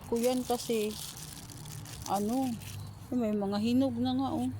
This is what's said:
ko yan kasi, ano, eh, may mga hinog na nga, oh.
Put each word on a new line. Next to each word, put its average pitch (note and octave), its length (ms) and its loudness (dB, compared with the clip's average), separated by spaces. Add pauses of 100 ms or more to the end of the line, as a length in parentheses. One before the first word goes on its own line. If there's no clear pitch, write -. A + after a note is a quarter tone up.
ko - 80 0
yan B3 320 4
kasi, A3+ 480 0 (1120)
ano, A3+ 480 2 (560)
eh, B3 80 0
may A3 160 2
mga G3+ 240 0
hinog A#3+ 400 4
na B3+ 160 2
nga, C4 160 2
oh. B3+ 300 0